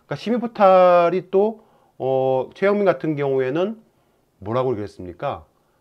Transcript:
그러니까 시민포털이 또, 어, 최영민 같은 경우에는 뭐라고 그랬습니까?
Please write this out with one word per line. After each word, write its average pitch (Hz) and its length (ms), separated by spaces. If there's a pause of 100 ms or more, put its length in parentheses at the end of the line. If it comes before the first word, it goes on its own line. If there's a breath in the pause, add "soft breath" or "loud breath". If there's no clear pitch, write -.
그러니까 147 100
시민포털이 185 1120
또, 214 300 (380 soft breath)
어, 131 560
최영민 202 320
같은 160 300
경우에는 143 600 (600)
뭐라고 120 360
그랬습니까? 98 680 (360)